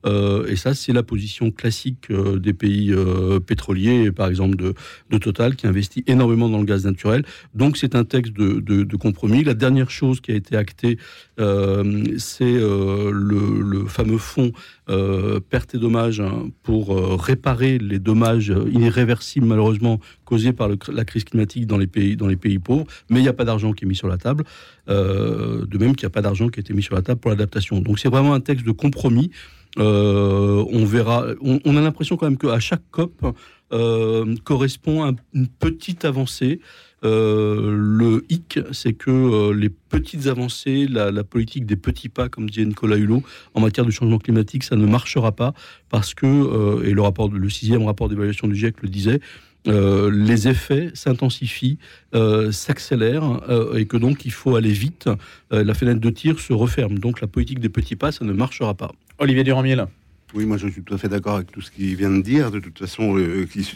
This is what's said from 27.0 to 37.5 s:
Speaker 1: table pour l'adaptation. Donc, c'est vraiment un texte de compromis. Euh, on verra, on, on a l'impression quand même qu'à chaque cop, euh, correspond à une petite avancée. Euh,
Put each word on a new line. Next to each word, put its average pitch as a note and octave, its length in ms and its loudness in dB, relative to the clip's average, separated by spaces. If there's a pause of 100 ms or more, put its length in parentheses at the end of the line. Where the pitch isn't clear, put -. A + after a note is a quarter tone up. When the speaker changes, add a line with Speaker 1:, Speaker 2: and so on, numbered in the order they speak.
Speaker 1:
table A#2+ 180 -2
pour A2+ 120 0
l'adaptation. G2+ 500 -2
Donc, G2+ 180 0
c'est C3+ 100 0
vraiment C#3 240 4
un C3+ 60 2
texte C3 260 -2
de A2+ 60 0
compromis. C3+ 600 2 (460)
Euh, G2+ 920 2
on A2+ 140 2
verra, A#2 400 2 (160)
on, C3+ 240 2
on D3 120 4
a D3 40 4
l'impression D#3 360 0
quand D#3+ 100 -2
même C3+ 100 0
qu'à A#2+ 220 0
chaque E3+ 320 -4
cop, E3 440 -4 (380)
euh, A2+ 720 0
correspond D3 600 -2
à C3+ 100 0 (200)
une C3 140 0
petite E3 580 -4
avancée. C3+ 540 -2 (440)
Euh, G#2+ 760 2